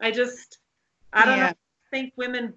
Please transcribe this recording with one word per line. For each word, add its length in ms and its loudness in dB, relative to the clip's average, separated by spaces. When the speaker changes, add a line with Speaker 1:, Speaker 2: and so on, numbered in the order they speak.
Speaker 1:
I 100 -2
just, 480 -6
I 100 8
don't 140 4
know. 80 2
Speaker 2:
Yeah. 60 0
Speaker 1:
I 440 -14
think 200 -8
women 400 -6